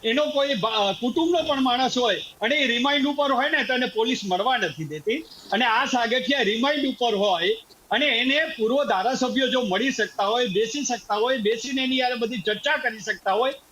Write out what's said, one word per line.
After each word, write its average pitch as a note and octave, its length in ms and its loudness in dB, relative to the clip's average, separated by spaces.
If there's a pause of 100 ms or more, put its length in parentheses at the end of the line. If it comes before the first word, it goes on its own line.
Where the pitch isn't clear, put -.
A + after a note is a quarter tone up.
એનો C4 220 2
કોઈ C#4 280 0
બા-, G3+ 460 0
કુટુંબનો D#4+ 420 2
પણ D4 180 0
માણસ B3+ 380 2
હોય A3+ 180 2 (240)
અને A#3+ 160 0
એ C#4 100 2
રિમાન્ડ C4 400 2
ઉપર C#4+ 260 0
હોય C4+ 180 2
ને, D4 140 0
તો B3+ 100 0
એને B3+ 120 0
પોલીસ A3+ 420 -2
મળવા G#3 280 2
નથી D#3+ 280 -4
દેતી. F3+ 400 -4 (280)
અને A3 120 2
આ A#3 200 2
સાગઠિયા B3+ 580 0
રિમાન્ડ C4+ 440 0
ઉપર A#3+ 280 0
હોય G3 420 2 (340)
અને B3+ 160 2
એને C4 340 2 (180)
પૂર્વ B3 260 2
ધારાસભ્યો A#3+ 640 0
જો B3+ 140 0
મળી G#3+ 280 0
શકતા G#3 340 -2
હોય, A#3+ 220 2
બેસી A3 380 -2
શકતા A3+ 300 -4
હોય, B3 240 0
બેસીને A#3+ 440 -2
એની C4 160 0
યારે B3+ 160 2
બધી A#3 240 -4
ચર્ચા G#3+ 380 -2
કરી A#3+ 220 -4
શકતા G3 340 -4
હોય B3+ 200 2 (200)